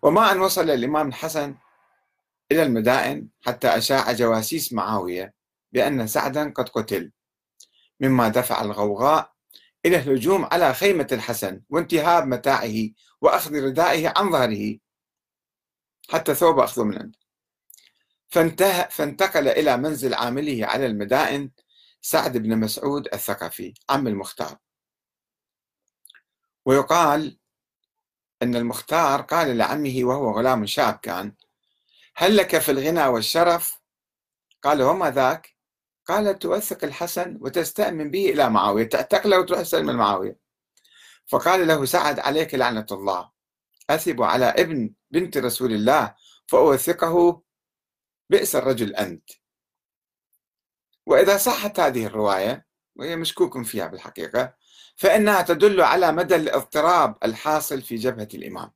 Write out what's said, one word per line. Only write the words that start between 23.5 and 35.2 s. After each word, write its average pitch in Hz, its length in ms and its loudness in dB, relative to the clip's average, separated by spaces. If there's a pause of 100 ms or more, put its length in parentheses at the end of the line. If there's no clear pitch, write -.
عم 139 180 0
المختار. 98 500 -8 (2000)
ويقال 147 760 2 (1040)
أن 120 120 -2
المختار 139 680 0
قال 151 360 -2
لعمه 131 460 -2
وهو 127 280 0
غلام 117 340 0
شاب 110 280 0
كان: 101 420 -8 (800)
"هل 202 220 4
لك 175 200 2
في 151 140 0
الغنى 147 360 0
والشرف؟" 165 720 0 (840)
قال: 143 180 2
"وما 156 300 2
ذاك؟" 135 460 -2 (480)